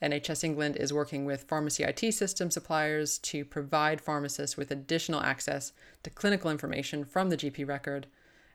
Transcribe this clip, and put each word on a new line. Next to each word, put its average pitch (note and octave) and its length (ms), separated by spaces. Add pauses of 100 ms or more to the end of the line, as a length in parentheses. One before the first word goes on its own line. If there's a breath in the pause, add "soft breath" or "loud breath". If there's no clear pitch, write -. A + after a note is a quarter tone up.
N D3 100
H D3 160
S D#3 140
England D3+ 340
is C#3+ 160
working D3 320
with C#3 200
pharmacy D3+ 420
I C#3 60
T A3+ 180
system F#3+ 400
suppliers D3+ 680
to C#3+ 260
provide D3+ 560
pharmacists C#3+ 560
with C#3+ 160
additional D#3 480
access C#3 520 (300 loud breath)
to - 80
clinical F#3+ 400
information D3+ 540
from F#3 260
the E3 60
G C#3+ 140
P C#3+ 120
record C#3 460 (460 soft breath)